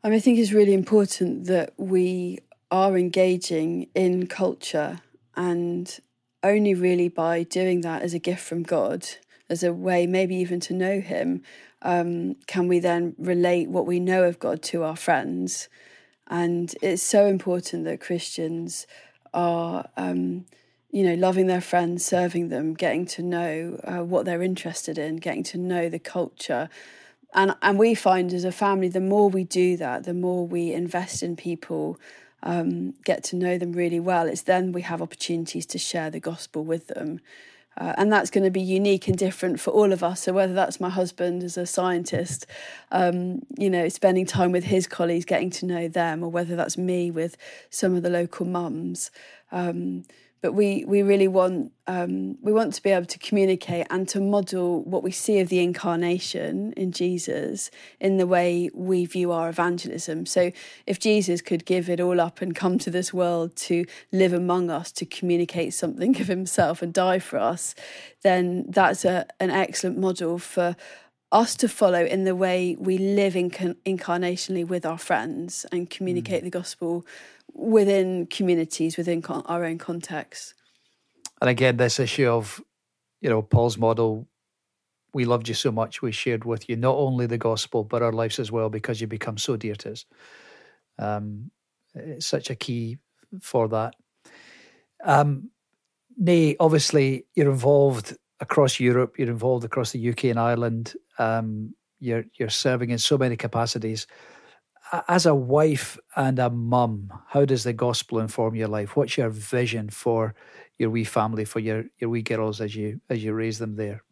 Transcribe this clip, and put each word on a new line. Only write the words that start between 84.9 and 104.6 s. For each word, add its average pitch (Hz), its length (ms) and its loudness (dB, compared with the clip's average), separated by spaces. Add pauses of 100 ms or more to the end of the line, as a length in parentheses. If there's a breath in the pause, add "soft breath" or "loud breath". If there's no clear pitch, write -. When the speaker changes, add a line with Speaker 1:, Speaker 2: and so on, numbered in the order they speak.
Speaker 2:
"We 127 120 -2
loved 117 240 0
you 110 60 -4
so 127 160 0
much, 110 320 -4
we 120 80 -2
shared 113 340 -4
with 117 240 -4
you 117 80 -2
not 131 200 2
only 131 300 0
the 117 120 -2
gospel, 113 460 -2
but 117 180 -2
our 113 100 2
lives 113 260 -2
as 110 120 -6
well, 110 200 -2
because 110 300 -6
you 113 60 -4
become 107 320 -8
so 120 180 -2
dear 104 200 -6
to 107 160 -12
us." 123 120 -14 (920 loud breath)
Um, 104 520 -6 (440)
it's 156 320 -10
such - 240 -4
a 120 60 -6
key 117 420 -6 (420)
for 113 280 0
that. 113 260 -2 (1080 loud breath)
Um, 143 460 4 (640)
Nay, 170 420 6
obviously, 147 760 4
you're 139 160 4
involved 135 640 4 (240)
across 139 400 2
Europe, 123 380 4
you're 123 120 0
involved 120 340 0
across 117 280 -4
the 120 80 -6
U 120 120 0
K 123 180 0
and 117 100 0
Ireland, 117 540 0 (240)
um, 113 560 -2 (260)
you're, 117 240 -2 (100)
you're 113 140 -4
serving 123 420 0
in 117 80 0
so - 180 2
many 123 200 0
capacities. 113 720 -4 (840 loud breath)